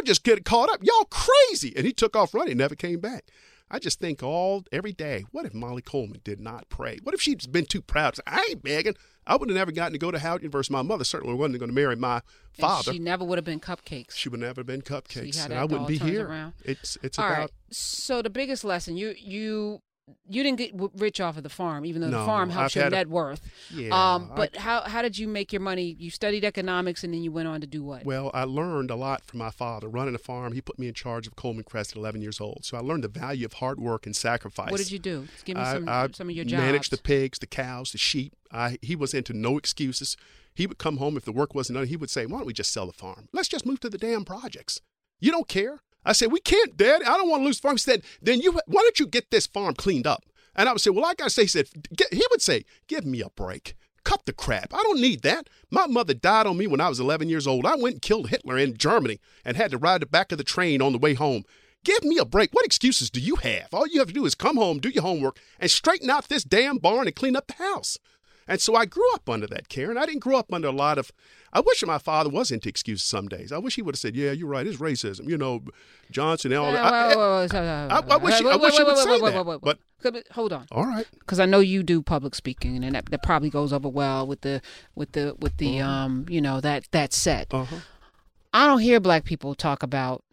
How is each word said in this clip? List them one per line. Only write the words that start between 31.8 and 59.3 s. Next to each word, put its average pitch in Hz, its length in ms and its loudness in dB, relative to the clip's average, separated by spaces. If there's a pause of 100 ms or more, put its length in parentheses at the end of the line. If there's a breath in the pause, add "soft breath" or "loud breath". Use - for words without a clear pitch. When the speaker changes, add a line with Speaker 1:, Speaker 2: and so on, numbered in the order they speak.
Speaker 1:
at - 80 -14
eleven 107 240 -8
years 107 180 -10
old. 104 240 -12
So - 140 -10
I - 20 -8
learned 139 240 -4
the 107 40 -4
value 127 360 -8
of 113 80 -8
hard 131 260 -6
work 113 280 -6
and 107 100 -6
sacrifice. - 540 -4
Speaker 2:
What 196 80 -4
did 190 120 -6
you 196 80 -8
do? 160 300 -8 (160)
Give 185 140 -8
me 127 40 -2
Speaker 1:
I, 127 120 -2
Speaker 2:
some, 151 160 -6
Speaker 1:
I 127 240 0
Speaker 2:
some 175 160 -10
of 170 40 -8
your 165 120 -8
Speaker 1:
managed 135 380 0
Speaker 2:
jobs. - 40 -4
Speaker 1:
the - 140 -4
pigs, 135 360 0
the - 80 -16
cows, 127 460 -8
the 107 60 -12
sheep. 139 340 -2 (180)
I, 120 300 -4
he 151 160 -6
was 143 160 -4
into 127 220 -4
no 117 240 0
excuses. - 580 -4 (380 soft breath)
He 175 120 -2
would - 120 -8
come 156 180 -4
home 143 220 -4
if - 80 -14
the 113 60 -6
work 139 220 -2
wasn't 127 240 -4
done. 135 80 -2
He 147 120 -6
would 156 100 -8
say, 127 160 -4
"Why 156 140 -8
don't 202 80 -8
we 120 80 -8
just - 180 -4
sell 98 140 -6
the 87 80 -12
farm? 95 400 -18
Let's 359 140 -2
just - 180 -6
move 262 140 -4
to 240 100 -8
the 196 80 -10
damn 220 260 -4
projects. - 560 -12 (400)
You 220 120 4
don't 330 160 0
care." 233 320 -4 (260)
I - 60 4
said, 226 200 2
"We 349 80 2
can't, 392 340 4
Dad. 233 280 6
I 277 160 4
don't 381 100 2
wanna 294 160 2
lose 277 140 0
the - 40 -20
farm." 285 140 2
He 214 40 0
said, 240 220 2 (200 loud breath)
"Then 233 180 4
you, 349 120 4
why 330 280 2
don't 453 180 6
you 277 80 2
get 226 240 -2
this 214 160 4
farm 196 280 -2
cleaned 147 320 0
up?" 143 180 0 (320 soft breath)
And 202 100 4
I 254 60 4
would 214 80 0
say, - 80 2
"Well, 202 160 4
I 339 80 4
gotta 311 160 -4
say," - 140 4
he 202 60 4
said, 147 180 2 (280)
"Get," - 200 2
he 247 160 4
would 480 100 4
say, 131 240 2 (220 soft breath)
"Give 302 180 -4
me 127 160 -4
a 98 80 -6
break. - 460 -10 (300)
Cut 392 200 2
the - 80 -4
crap. - 400 -4
I 359 120 0
don't 392 180 4
need 220 200 2
that. - 280 0 (200 soft breath)
My 359 160 4
mother 233 280 2
died 208 320 4
on 185 100 0
me 196 100 0
when 147 140 2
I 175 80 2
was 127 100 -2
eleven 156 300 0
years 156 180 -2
old. 131 200 2
I 285 100 4
went 247 200 0
and - 60 -18
killed 208 280 0
Hitler - 260 -2
in 131 220 2
Germany 147 420 2 (240 soft breath)